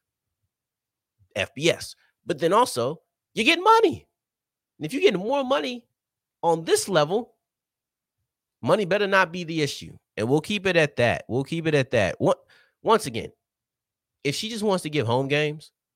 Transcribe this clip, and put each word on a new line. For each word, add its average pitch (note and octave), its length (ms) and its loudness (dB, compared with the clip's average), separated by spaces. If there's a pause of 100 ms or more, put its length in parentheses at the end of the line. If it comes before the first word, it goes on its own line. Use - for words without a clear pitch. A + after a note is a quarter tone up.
(1400)
F F#2+ 180 -6
B D#3 160 0
S, - 260 -4 (300)
but D#3+ 140 -4
then E3 140 0
also D#3+ 480 0 (340)
you G#3 80 0
get D#4+ 160 2
money. G#4+ 480 2 (720)
And D3 60 -8
if D3+ 80 -8
you're C#4 80 -4
getting F#3 200 4
more C4 220 -2
money B3+ 420 -4 (580)
on E3 220 2
this - 240 0
level, F#3 460 0 (1300)
money F#3 240 2
better G3+ 220 0
not F#3+ 240 2
be F3+ 120 -6
the D#3+ 180 -4
issue. - 340 -6 (220)
And G#2+ 100 0
we'll C#3+ 140 2
keep G3+ 240 -4
it F#3 100 2
at D#3 220 2
that. A2+ 300 2
We'll B2+ 160 -2
keep D#3+ 240 -6
it D3+ 80 0
at C3+ 160 0
that. G2 280 0
One, E3+ 160 2 (460)
once G#3+ 240 2
again, A2+ 240 -8 (960)
if C#3+ 120 -2
she A3 140 -8
just A3 140 -6
wants F#3+ 200 0
to D#3 60 -6
give D3 180 -2
home B2+ 200 0
games D3+ 440 -2 (240)